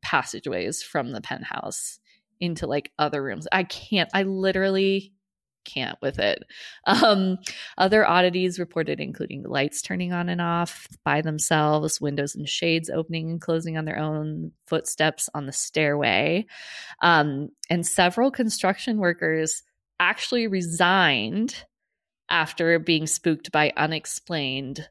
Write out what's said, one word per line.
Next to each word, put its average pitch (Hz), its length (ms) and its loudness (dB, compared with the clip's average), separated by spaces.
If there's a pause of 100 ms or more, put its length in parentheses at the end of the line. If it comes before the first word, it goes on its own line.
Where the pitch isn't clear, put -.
passageways 127 800 -4
from 135 300 -4
the 107 80 -8
penthouse - 760 -10 (400)
into, 170 280 -4
like, 139 320 -2
other 147 240 0
rooms. 135 280 -8
I 185 120 2
can't, - 500 -2
I 196 100 2
literally 190 880 0 (500)
can't - 360 -8
with - 200 -4
it. - 240 0 (420)
Um, 190 540 4 (360)
other 202 300 6
oddities 180 540 4
reported 160 400 -2
including 139 420 -8
lights 143 400 -2
turning 180 320 -4
on 175 160 -2
and 175 100 -2
off 170 480 -2 (160)
by 147 180 2
themselves, 151 760 2
windows 143 360 -2
and 147 120 -8
shades 165 400 0
opening 160 440 -4
and 165 100 -6
closing 165 340 -2
on 156 100 -2
their 156 120 -4
own, 156 540 -4 (160)
footsteps - 680 -2
on 143 140 -6
the 139 40 -8
stairway. 147 960 0 (560)
Um, 147 480 4 (180)
and 175 200 0
several 196 420 4
construction 220 680 0
workers 160 640 0 (360)
actually 220 460 2
resigned 175 1160 2 (680)
after 165 480 2
being 160 300 2
spooked - 440 -2
by 151 240 2
unexplained 143 1160 -4